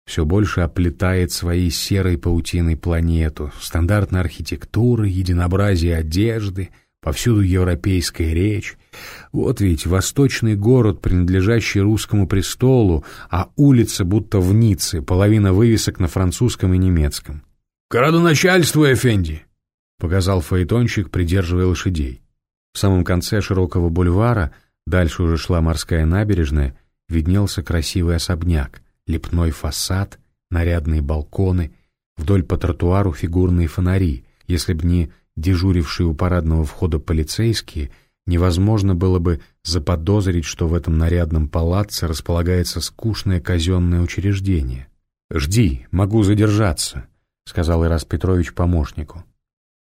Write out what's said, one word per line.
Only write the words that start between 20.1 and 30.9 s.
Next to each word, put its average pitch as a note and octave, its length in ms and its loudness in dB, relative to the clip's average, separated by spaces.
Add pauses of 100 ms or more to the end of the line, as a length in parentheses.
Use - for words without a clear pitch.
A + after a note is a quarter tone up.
фаэтонщик, F#2+ 680 0
придерживая F2+ 560 0
лошадей. E2 560 -2 (500)
В - 60 -12
самом F#2+ 260 2
конце F2+ 360 -2
широкого F#2 480 0
бульвара, F2+ 640 2 (340)
дальше F2 360 0
уже E2 140 2
шла E2+ 240 -2
морская D#2+ 440 0
набережная, D#2+ 720 0 (320)
виднелся F2+ 540 0
красивый E2+ 540 -2
особняк, E2 640 -2 (240)
лепной E2 440 -2
фасад, F#2 720 -6 (300)
нарядные E2+ 520 0